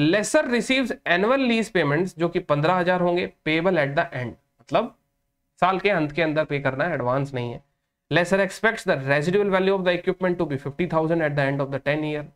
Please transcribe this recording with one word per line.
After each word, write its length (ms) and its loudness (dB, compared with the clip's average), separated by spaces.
Lessor 340 2
receives 460 0
annual 460 2
lease 380 0
payments, 440 0
जो 100 0
कि 100 -4
पन्द्रह 340 2
हजार 280 2
होंगे, 320 0
payable 300 2
at 120 2
the 200 0
end, 180 -8
मतलब 360 -2
साल 180 2
के 100 0
अंत 220 0
के 100 -2
अंदर 240 0
पे 140 -4
करना 240 -2
है, 100 -2
एडवांस 400 -2
नहीं 180 -4
है। 120 -14
Lessor 340 2
expects 400 -2
the 160 0
residual 460 2
value 280 2
of 40 -4
the 220 0
equipment 380 -2
to 100 -2
be 60 -2
fifty 360 -4
thousand 240 2
at 180 -2
the 160 0
end 100 -2
of 60 -4
the 140 -6
ten-year 420 -2